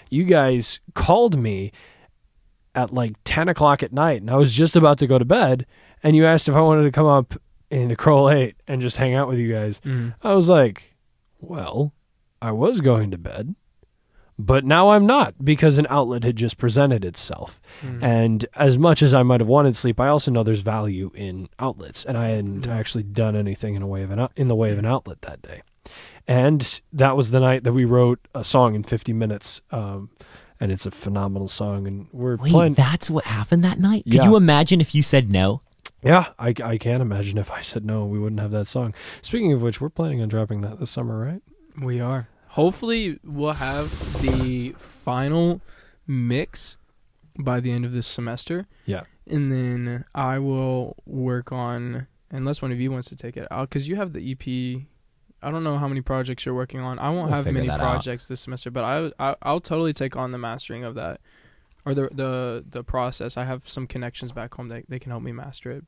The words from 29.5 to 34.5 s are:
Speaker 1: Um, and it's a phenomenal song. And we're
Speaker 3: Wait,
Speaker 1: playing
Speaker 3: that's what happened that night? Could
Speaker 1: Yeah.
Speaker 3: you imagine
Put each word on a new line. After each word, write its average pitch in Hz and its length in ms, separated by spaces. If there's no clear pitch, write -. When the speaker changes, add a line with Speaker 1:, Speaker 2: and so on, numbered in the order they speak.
Speaker 1:
Um, 101 400
and 98 140
it's 95 140
a 98 40
phenomenal 98 580
song. 101 380
And 98 260
we're 123 240
Speaker 3:
Wait, 131 140
Speaker 1:
playing 165 240
Speaker 3:
that's 143 360
what 156 160
happened 110 380
that 180 140
night? 202 260
Could 113 100
Speaker 1:
Yeah. 131 160
Speaker 3:
you 220 60
imagine 160 440